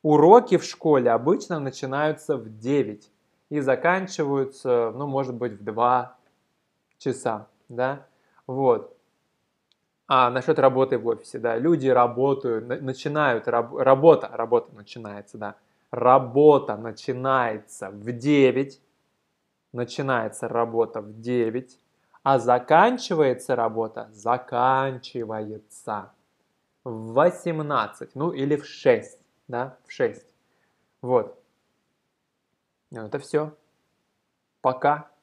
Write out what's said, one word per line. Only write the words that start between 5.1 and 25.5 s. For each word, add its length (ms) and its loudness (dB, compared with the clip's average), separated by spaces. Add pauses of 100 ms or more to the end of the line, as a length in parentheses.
быть, 200 -6
в 100 -20
два 520 -2 (840)
часа, 500 -6 (200)
да? 380 -6 (400)
Вот. 500 0 (1080)
А 240 2
насчет 280 -2
работы 400 2
в 100 -6
офисе, 300 -8
да, 200 -4
люди 300 0
работают, 760 0
на-, 140 -8
начинают, 680 -2
раб-, 280 -2
работа, 560 4
работа 420 -2
начинается, 600 -16
да. 200 -12 (340)
Работа 880 4
начинается 1120 -6
в 220 -12
девять, 680 2 (920)
начинается 760 -4
работа 540 -2
в 180 -20
девять, 580 -4 (440)
а 160 2
заканчивается 1160 2
работа, 560 -6
заканчивается 2000 -6 (720)